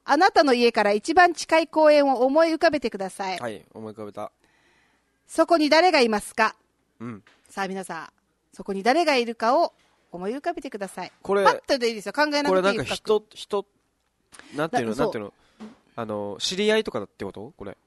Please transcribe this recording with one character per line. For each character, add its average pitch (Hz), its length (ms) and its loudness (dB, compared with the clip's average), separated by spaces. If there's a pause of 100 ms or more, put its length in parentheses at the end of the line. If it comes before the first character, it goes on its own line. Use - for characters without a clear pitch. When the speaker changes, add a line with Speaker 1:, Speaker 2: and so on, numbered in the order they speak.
Speaker 1:
あ 277 100 4
な 370 140 6
た 349 120 4
の 269 120 2
家 240 180 4
か 214 120 2
ら 202 80 2
一 220 200 -2
番 349 220 6
近 - 260 0
い 320 80 -2
公 311 220 4
園 285 180 6
を 254 160 2
思 285 220 4
い 320 80 0
浮 311 40 -4
か 339 120 2
べ 294 100 0
て 226 80 -4
く 208 80 -8
だ 190 140 -8
さ 190 240 -8
い。 175 40 -8
Speaker 2:
は 120 120 -8
い、 90 240 -12
思 110 160 -14
い - 20 -14
浮 98 40 -20
か 107 100 -12
べ 104 60 -14
た。 104 200 -12 (960)
Speaker 1:
そ 320 200 0
こ 339 120 2
に 302 100 0
誰 330 240 6
が 302 80 4
い 233 80 4
ま 208 120 -2
す - 140 -14
か？ 220 220 0 (420)
Speaker 2:
う 113 60 -16
ん。 113 200 -14 (260)
Speaker 1:
さ 196 120 -10
あ 190 60 -6
皆 190 160 -10
さ 160 200 -14
ん、 - 520 -20
そ 190 80 -18
こ 202 80 -8
に 196 100 -6
誰 269 220 2
が 294 120 2
い 240 100 0
る 226 80 -8
か 240 240 0
を 339 160 -2 (380)
思 180 160 -10
い 220 60 -4
浮 285 60 -10
か 339 140 -6
べ 330 80 -12
て 269 80 -12
く 214 80 -12
だ 196 100 -8
さ 185 160 -12
い。 - 160 -16
Speaker 2:
こ 196 140 -2
れ、 202 100 4
Speaker 1:
パ 466 60 6
ッ - 160 -2
と 277 120 2
で 233 100 -2
い 233 40 -2
い - 20 -12
で 214 60 -12
す 185 60 -16
よ。 202 80 -8
考 294 80 0
え - 20 2
な 302 60 0
く - 20 -4
て 285 60 0
い 285 60 0
い。 285 40 -2
Speaker 2:
こ 190 60 2
れ 185 80 2
な 196 100 2
ん 226 40 -4
か 135 80 -4
人、 208 360 -2
Speaker 1:
深 - 80 -12
く。 - 80 -20
Speaker 2:
人 - 300 -6 (880)
な 147 120 -4
ん 165 40 -10
て 240 80 -4
い - 40 0
う 113 40 -4
の、 110 40 -2
Speaker 1:
だ-、 107 60 -6
そ - 60 -4
う。 226 40 0
Speaker 2:
な - 20 -2
ん 170 40 -6
て 127 60 -8
い - 20 -6
う 104 40 -8
の、 101 100 -16 (600)
あ 117 100 -8
の、 104 340 -8
知 - 160 -6
り 208 160 0
合 220 60 0
い 220 60 -2
と - 60 -10
か 110 120 -6
っ 95 60 -12
て - 160 -16
こ 95 80 -10
と？ 113 240 -18
こ 104 80 -18
れ。 98 120 -14 (100)